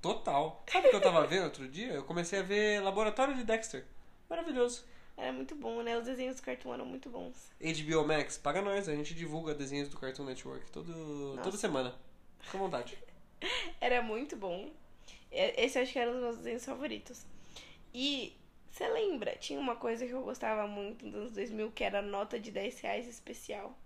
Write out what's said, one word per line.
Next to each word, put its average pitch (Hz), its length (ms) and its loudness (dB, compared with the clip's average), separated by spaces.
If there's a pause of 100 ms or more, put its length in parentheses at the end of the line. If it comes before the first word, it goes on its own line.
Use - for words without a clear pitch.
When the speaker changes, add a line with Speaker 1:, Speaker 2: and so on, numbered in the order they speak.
Speaker 1:
Total. 156 680 2
Sabe - 160 10
o - 20 12
que 480 60 10
eu 196 60 4
tava 170 260 10
vendo 180 180 6
outro 139 220 -4
dia? 190 260 -4
Eu 143 100 -2
comecei 170 360 2
a 196 40 2
ver 208 380 4
Laboratório 214 540 4
de 247 80 0
Dexter. 220 420 0 (440)
Maravilhoso. 269 540 2 (320)
Speaker 2:
Era 254 160 -2
muito 269 240 -6
bom, 233 280 -4
né? 233 140 0
Os 233 80 -2
desenhos 254 320 -4
do - 60 -12
Cartoon 254 300 -6
eram 254 120 -6
muito 262 240 -10
bons. - 420 -10 (100)
Speaker 1:
H 156 220 -2
B 156 120 0
O 151 100 6
Max, 151 320 2
paga 156 260 0
nós. 196 260 0
A 147 60 0
gente 151 180 -4
divulga 160 400 -4
desenhos 143 360 -2
do - 100 -6
Cartoon 135 260 -6
Network 131 460 -8
todo, 165 200 -8
Speaker 2:
Nossa. 147 520 -6
Speaker 1:
toda 196 140 -2
semana. 135 380 0 (440)
Fica - 180 -8
à 190 40 0
vontade. 147 360 -2 (440)
Speaker 2:
<laughs> 392 380 -2
Era 247 220 4
muito 233 340 -4
bom. 202 360 -6 (600)
E-, 190 320 4
esse 269 140 2
eu 247 60 4
acho 262 100 -2
que 262 60 0
era 240 100 4
um 247 40 0
dos 254 100 -2
meus 233 140 -2
desenhos 233 280 -6
favoritos. 254 580 -8 (680)
E, 262 420 -2 (360)
cê - 160 -2
lembra? 415 480 0
Tinha 277 240 -6
uma 254 160 0
coisa 233 320 -2
que 240 40 -6
eu 262 120 -4
gostava 220 440 -2
muito 208 380 -8
nos 202 100 -10
anos 214 180 -6
dois 208 180 -4
mil, 220 200 -4
que - 120 -2
era 196 160 2
a - 20 0
nota 208 380 -4
de 214 120 -10
dez 196 280 -4
reais 214 280 -2
especial. 226 800 -12